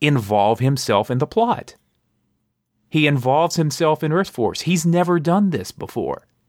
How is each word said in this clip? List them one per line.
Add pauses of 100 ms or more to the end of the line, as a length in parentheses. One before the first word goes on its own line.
involve
himself
in
the
plot. (1120)
He
involves
himself
in
Earth
Force.
He's
never
done
this
before. (220)